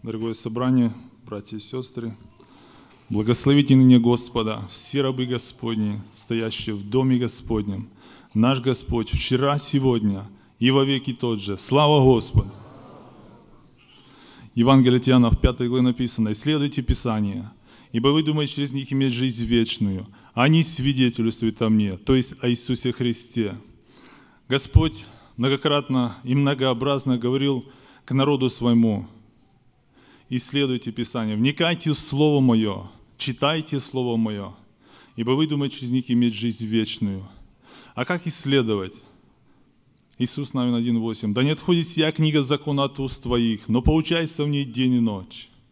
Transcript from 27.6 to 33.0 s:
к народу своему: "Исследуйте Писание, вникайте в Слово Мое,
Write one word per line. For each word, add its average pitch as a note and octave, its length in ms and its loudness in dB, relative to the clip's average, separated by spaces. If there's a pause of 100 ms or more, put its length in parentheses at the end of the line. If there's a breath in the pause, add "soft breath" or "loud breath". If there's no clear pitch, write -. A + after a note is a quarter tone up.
к - 80 -10
народу C3+ 360 2
своему: A#2 580 2 (1200 soft breath)
"Исследуйте B2+ 600 -2
Писание, A2 440 -4
вникайте D#3 560 0
в C#3 60 -2
Слово D3 420 2
Мое, A2 480 2 (300)